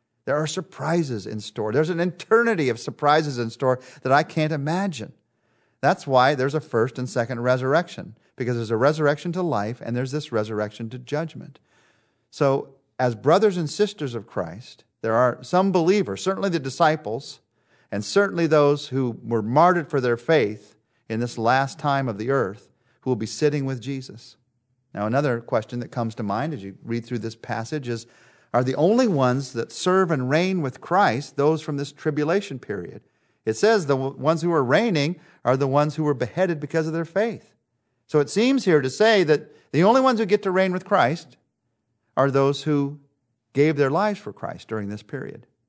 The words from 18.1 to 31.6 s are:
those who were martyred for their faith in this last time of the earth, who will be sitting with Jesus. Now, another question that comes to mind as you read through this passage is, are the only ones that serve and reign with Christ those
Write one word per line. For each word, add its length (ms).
those 400
who 360
were 200
martyred 460
for 120
their 160
faith 580
in 120
this 180
last 400
time 320
of 80
the 140
earth, 420
who 100
will 40
be 100
sitting 400
with 140
Jesus. 560
Now, 120
another 340
question 400
that 120
comes 240
to 80
mind 300
as 100
you 200
read 220
through 140
this 160
passage 520
is, 200
are 100
the 120
only 320
ones 460
that 180
serve 400
and 180
reign 320
with 200
Christ 560
those 240